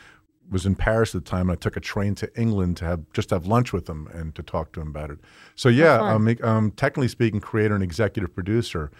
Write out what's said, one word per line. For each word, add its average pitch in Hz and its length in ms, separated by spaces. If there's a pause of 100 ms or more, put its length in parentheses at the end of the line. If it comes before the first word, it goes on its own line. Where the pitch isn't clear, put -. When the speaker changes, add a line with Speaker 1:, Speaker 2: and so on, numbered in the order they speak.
(500)
Speaker 1:
was 92 160
in 98 100
Paris 110 400
at 90 80
the - 60
time, 92 200
and 85 80
I - 20
took - 180
a - 20
train 101 360
to - 240
England 98 380
to 87 80
have, 82 160 (120)
just - 180
have 87 160
lunch 120 260
with 95 160
him 78 240
and 80 220
to 78 80
talk 80 300
to 85 80
him 78 80
about 76 220
it. 76 80 (360)
So, - 140
Speaker 2:
How 120 60
Speaker 1:
yeah, 147 240
Speaker 2:
fun. 107 280
Speaker 1:
I'm, 117 160
I'm 110 280
technically 139 360
speaking 107 320
creator 107 340
and 101 100
executive 92 520
producer. 92 640